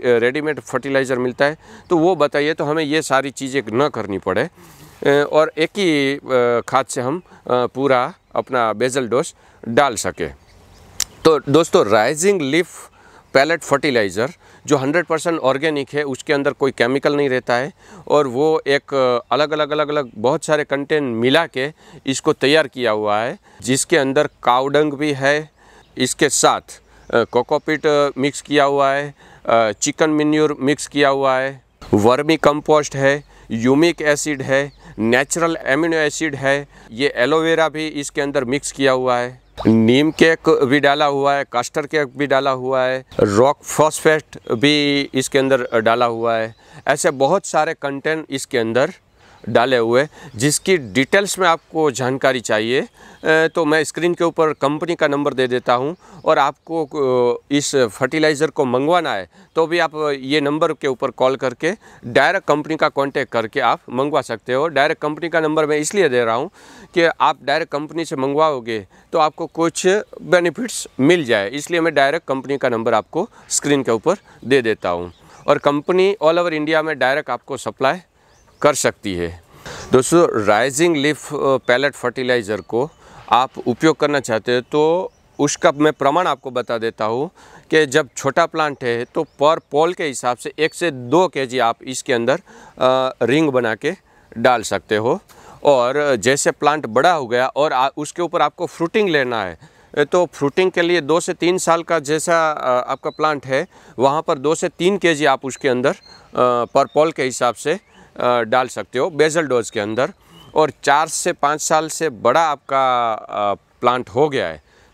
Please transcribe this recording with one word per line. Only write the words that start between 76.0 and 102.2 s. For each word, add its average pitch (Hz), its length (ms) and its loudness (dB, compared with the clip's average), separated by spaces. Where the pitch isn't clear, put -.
all 165 160 4
over 170 140 -2
इंडिया 156 280 0
में 156 180 -4
डायरेक्ट 135 300 0
आपको 123 280 -8
सप्लाई 135 420 -4
कर 147 120 4
सकती 110 420 -4
है। 85 280 -6
दोस्तों, 131 540 4
राइजिंग 131 500 2
लीफ, 147 380 -2
अ, 147 40 -6
पैलेट 135 560 2
फर्टिलाइज़र 120 680 -4
को 123 280 -4
आप 123 200 2
उपयोग 151 300 2
करना 147 220 0
चाहते 120 320 -2
हैं 123 100 0
तो 160 500 0
उसका 147 320 2
मैं 147 220 2
प्रमाण 156 340 0
आपको 135 240 -6
बता 120 260 -4
देता 110 280 -4
हूँ 123 260 -4
कि 156 160 4
जब 139 320 0
छोटा 139 280 0
प्लांट 151 380 -4
है 120 220 -4
तो - 180 -6
per 151 360 0
पोल 165 220 0
के 180 100 -8
हिसाब 123 340 -4
से - 220 -12
एक 156 140 -2
से 170 180 -4
दो 135 360 2
केजी 131 320 -4
आप 117 240 0
इसके 131 300 -4
अंदर, 120 280 0
अ, 131 340 2
रिंग 147 260 2
बना 120 260 0
के 151 180 -4
डाल 120 240 2
सकते 101 340 -2
हो। 123 240 0
और 139 520 2
जैसे 131 360 0
प्लांट 147 340 -2
बड़ा 127 260 2
हो 147 160 -2
गया 123 200 0
और 147 260 -2
आ, 131 240 0
उसके 151 240 -8
ऊपर 170 200 -2
आपको 151 240 -2
फ्रूटिंग 180 440 -2
लेना 123 340 0
है, 87 140 -8
तो 180 200 2
फ्रूटिंग 180 460 0
के 180 100 0
लिए 170 200 0
दो 151 180 0
से 175 140 -4
तीन 175 240 0
साल 170 260 0
का 165 160 -2
जैसा, 156 520 0